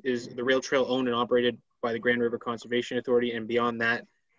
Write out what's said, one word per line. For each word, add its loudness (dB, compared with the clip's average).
is -2
the -10
rail 2
trail 2
owned 0
and 0
operated 2
by -2
the -2
Grand 2
River 0
Conservation -4
Authority, 2
and -6
beyond 0
that 0